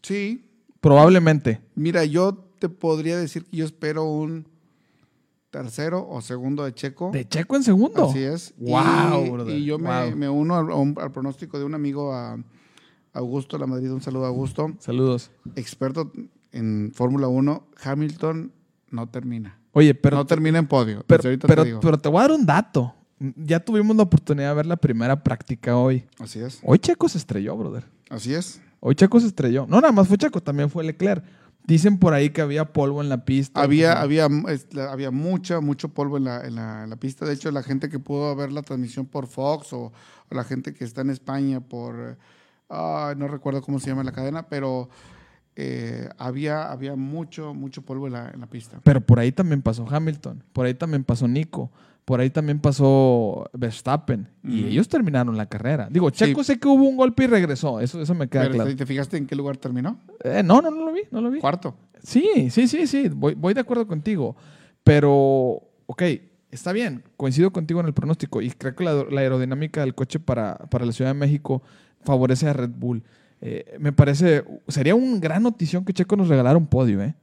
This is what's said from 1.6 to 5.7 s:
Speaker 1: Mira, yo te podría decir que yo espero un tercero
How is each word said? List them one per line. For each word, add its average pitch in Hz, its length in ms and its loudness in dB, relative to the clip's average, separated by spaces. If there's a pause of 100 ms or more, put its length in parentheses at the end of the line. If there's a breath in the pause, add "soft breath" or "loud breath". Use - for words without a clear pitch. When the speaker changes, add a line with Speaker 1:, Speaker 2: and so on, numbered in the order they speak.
Speaker 1:
Mira, 165 300 0
yo 175 300 0 (240)
te 180 100 -4
podría 165 500 -2
decir 165 260 -6
que - 120 -12
yo 160 80 -2
espero 156 400 -6
un 156 420 -6 (1040)
tercero 147 580 -6